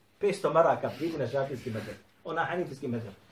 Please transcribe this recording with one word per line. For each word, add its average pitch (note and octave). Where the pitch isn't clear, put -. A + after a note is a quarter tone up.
petsto F#3+
maraka, C#3
priđi -
na B2
šafijski C3+
medheb, G#2+
o, E3
na D#3+
hanefijski D3+
medheb. A2